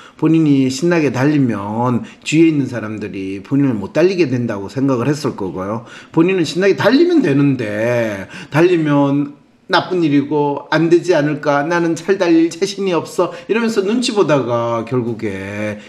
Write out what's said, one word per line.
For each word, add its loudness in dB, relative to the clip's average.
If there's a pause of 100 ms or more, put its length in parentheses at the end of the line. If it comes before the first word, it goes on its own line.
(160)
본인이 2
신나게 0
달리면 0 (220)
주위에 4
있는 0
사람들이 -8
본인을 0
못 -8
달리게 2
된다고 -4
생각을 -2
했을 -2
거고요. -6 (240)
본인은 2
신나게 2
달리면 4
되는데 0 (240)
달리면 2 (320)
나쁜 0
일이고 0
안 2
되지 4
않을까? 0
"나는 0
잘 -2
달릴 4
자신이 -4
없어." -2 (140)
이러면서 0
눈치 -2
보다가 0
결국에 -6 (100)